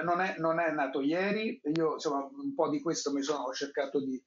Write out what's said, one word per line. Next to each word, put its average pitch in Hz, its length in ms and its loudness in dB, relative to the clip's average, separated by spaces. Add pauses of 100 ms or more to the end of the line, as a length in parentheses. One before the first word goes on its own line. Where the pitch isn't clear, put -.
non 175 160 2
è, 185 180 0
non 165 220 2
è 165 100 2
nato 147 300 0
ieri. 202 600 0 (140)
Io, 160 200 2
insomma, 139 360 -2
un 139 240 -6
po' 156 140 4
di 143 120 0
questo 156 320 0
mi 139 100 0
sono, 143 220 -2
ho 131 80 -4
cercato 143 520 -2
di, 131 220 -4